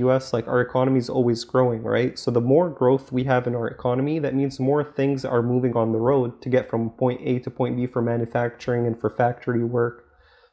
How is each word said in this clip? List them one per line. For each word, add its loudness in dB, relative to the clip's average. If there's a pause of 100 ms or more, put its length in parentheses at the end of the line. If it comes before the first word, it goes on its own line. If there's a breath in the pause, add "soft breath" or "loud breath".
U 4
S, -2
like, -2
our 2
economy 2
is -4
always 0
growing, 0
right? 0
So -4
the 2
more 4
growth 0
we -2
have 2
in -2
our -4
economy, -2
that -4
means -2
more 2
things -2
are 0
moving 0
on 2
the 0
road 0
to -8
get 2
from -2
point -2
A 0
to -10
point -2
B -2
for -4
manufacturing -2
and -2
for -2
factory 0
work. -2 (480 soft breath)